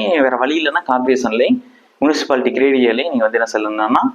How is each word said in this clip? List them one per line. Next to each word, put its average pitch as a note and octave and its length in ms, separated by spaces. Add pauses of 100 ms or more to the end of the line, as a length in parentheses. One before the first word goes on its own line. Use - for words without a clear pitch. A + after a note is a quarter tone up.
(260)
வேற B2+ 160
வழி D3 180
இல்லைன்னா D3+ 300
கார்பரேஷன்லயும் B2+ 680 (420)
முனிசிபாலிட்டி C3+ 560
கிரேட் C3+ 220 (120)
ஏலையும் C#3 220
நீங்க A#2 140
வந்து A2 140
என்ன A2+ 140
சொல்லணும்னா A2 480 (120)